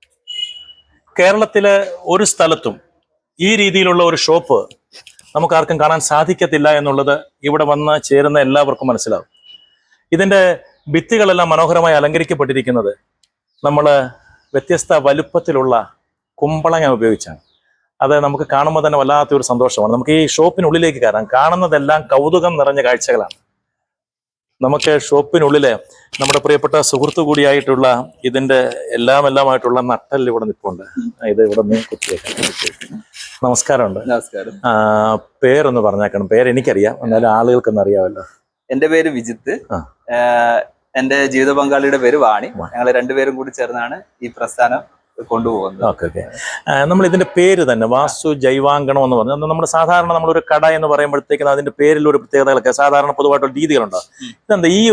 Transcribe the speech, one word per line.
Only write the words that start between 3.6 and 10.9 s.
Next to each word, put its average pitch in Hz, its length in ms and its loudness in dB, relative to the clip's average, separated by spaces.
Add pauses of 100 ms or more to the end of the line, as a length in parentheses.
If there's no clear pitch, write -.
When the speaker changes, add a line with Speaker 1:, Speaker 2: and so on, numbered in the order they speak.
Speaker 1:
ഒരു 170 120 2
ഷോപ്പ് 160 420 0 (800)
നമുക്കാർക്കും 160 440 0
കാണാൻ 156 200 2
സാധിക്കത്തില്ല 151 720 0 (100)
എന്നുള്ളത് 143 400 0 (240)
ഇവിടെ 147 280 0
വന്ന് 151 220 0 (160)
ചേരുന്ന 143 300 2
എല്ലാവർക്കും 135 520 0
മനസ്സിലാവും. 107 360 -4 (840)
ഇതിൻ്റെ 190 300 2 (540)